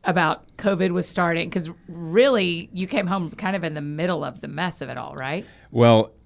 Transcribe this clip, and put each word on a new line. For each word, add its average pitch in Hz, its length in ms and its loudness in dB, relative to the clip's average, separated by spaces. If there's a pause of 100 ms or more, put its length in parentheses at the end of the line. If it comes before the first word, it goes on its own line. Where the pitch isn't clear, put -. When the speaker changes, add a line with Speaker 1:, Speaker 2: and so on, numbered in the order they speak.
Speaker 1:
about 160 400 2 (120)
covid 190 340 2
was 175 160 -2
starting, 170 420 0
'cause 165 200 -4 (200)
really 175 840 2
you 185 160 -4
came 202 200 0
home 180 240 -2
kind 196 240 -4
of 170 100 -4
in 156 80 -4
the 151 80 -6
middle 151 420 -2
of 131 180 -10
the 147 60 -12
mess 151 340 -6
of 131 80 -8
it 123 80 -10
all, 139 180 -10
right? 143 300 -8 (260)
Speaker 2:
Well, 117 400 6 (140)